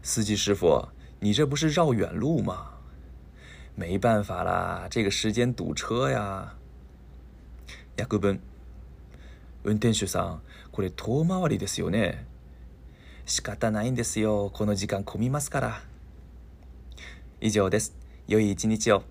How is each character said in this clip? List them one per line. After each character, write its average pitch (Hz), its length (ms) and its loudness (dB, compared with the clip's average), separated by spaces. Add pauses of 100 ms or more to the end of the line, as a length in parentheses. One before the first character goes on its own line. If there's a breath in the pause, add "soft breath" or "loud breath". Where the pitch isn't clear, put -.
司 - 220 0
机 104 140 2
师 101 180 4
傅， 82 340 4 (300 loud breath)
你 104 160 2
这 151 100 6
不 143 120 0
是 151 140 4
绕 156 220 4
远 85 220 2
路 135 260 2
吗？ - 280 -4 (1080 loud breath)
没 92 200 -2
办 110 260 4
法 87 220 -2
啦， 90 460 0
这 117 120 2
个 98 80 4
时 110 220 0
间 120 220 4
堵 85 180 -2
车 127 380 0
呀。 101 440 -4 (1400 loud breath)
訳 104 220 0
文。 98 200 2 (1300 loud breath)
運 104 140 2
転 113 160 4
手 104 120 0
さ 92 160 0
ん、 82 180 -4 (300 loud breath)
こ - 120 -4
れ 92 80 0
遠 139 340 0
回 185 240 2
り 107 100 2
で 101 80 -2
す - 140 -4
よ 87 80 -2
ね。 95 380 -2 (1000 loud breath)
仕 - 180 -2
方 107 280 0
な 107 140 0
い 123 60 2
ん 131 40 2
で 117 100 0
す 110 160 -2
よ。 104 300 2
こ 107 160 -2
の 104 80 4
時 98 120 -2
間 101 160 -2
混 - 180 -8
み 123 100 2
ま 143 100 0
す - 100 -6
か 143 100 0
ら。 113 220 -4 (1600 loud breath)
以 110 100 2
上 98 200 4
で 104 100 4
す。 - 140 -6 (320 loud breath)
良 107 120 6
い 104 120 6
一 98 180 0
日 110 240 4
を。 95 180 6